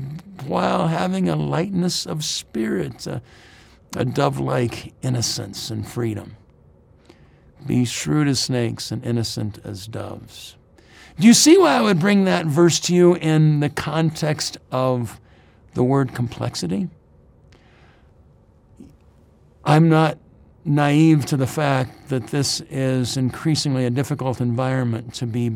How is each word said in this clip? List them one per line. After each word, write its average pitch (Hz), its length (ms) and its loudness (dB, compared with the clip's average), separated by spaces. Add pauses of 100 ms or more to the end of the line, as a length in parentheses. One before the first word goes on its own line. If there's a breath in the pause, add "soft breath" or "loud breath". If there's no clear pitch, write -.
(460)
while 180 420 0
having 180 420 -2
a 156 60 0
lightness 165 680 -2
of 156 200 -6
spirit, 196 800 -6
a, - 140 -8 (760 soft breath)
a - 80 -2
dove-like 135 1000 -2
innocence 117 680 -6
and 107 180 -8
freedom. 104 480 -8 (1300 soft breath)
Be 123 200 0
shrewd 147 420 -2
as 135 120 0
snakes 117 520 -4
and 113 140 -8
innocent 113 580 -4
as 101 240 -14
doves. 104 680 -16 (640 loud breath)
Do 185 80 8
you 240 60 12
see 320 240 8
why 302 200 6
I 240 40 2
would 208 180 2
bring 196 260 4
that 180 200 0
verse 160 360 4
to 175 140 0
you 175 200 6
in 156 460 4
the 147 80 0
context 156 880 -4 (140)
of 127 500 -2 (520 soft breath)
the 123 100 0
word 131 300 0
complexity? 160 760 -4 (2750 soft breath)
I'm 156 240 6
not 160 300 4 (480)
naive 147 600 4
to 151 120 -2
the 131 100 0
fact 139 640 -2
that 131 180 -4
this - 340 -2
is 131 540 -2
increasingly 135 720 -2
a 123 40 0
difficult 131 520 -4
environment 120 720 -2
to 127 140 -8
be 120 280 -2